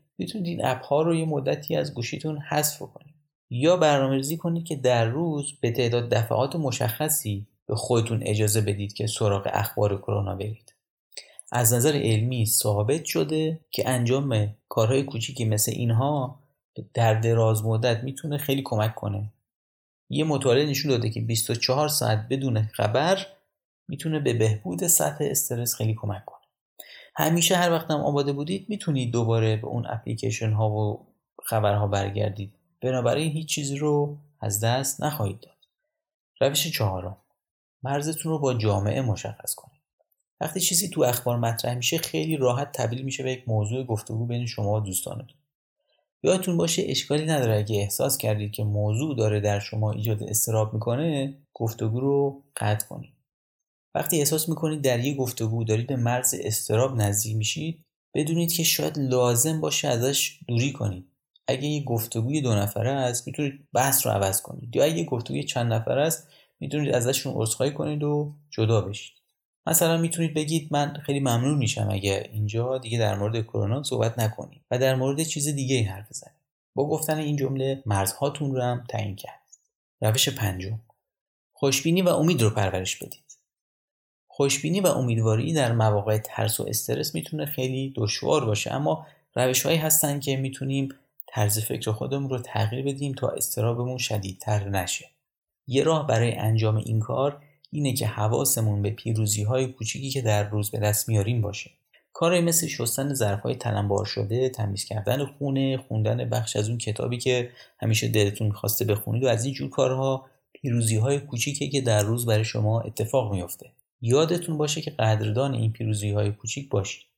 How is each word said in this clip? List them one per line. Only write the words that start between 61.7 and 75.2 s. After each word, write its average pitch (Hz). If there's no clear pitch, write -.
گفتگوی 117
دو 120
نفره 104
است، 127
می‌تونید 139
بحث 135
رو 117
عوض 98
کنید. -
یا 131
اگه 165
گفتگوی 135
چند 120
نفره 123
است، 165
می‌تونید 143
ازشون 127
عذرخواهی 113
کنید 151
و 147
جدا 110
بشید. 98
مثلاً 165
می‌تونید 165
بگید: 156
"من 143
خیلی 139
ممنون 131
می‌شم 107
اگه 98
اینجا 113
دیگه 117
در 104
مورد 107
کرونا 107
صحبت 117
نکنید -
و 123
در 131
مورد 139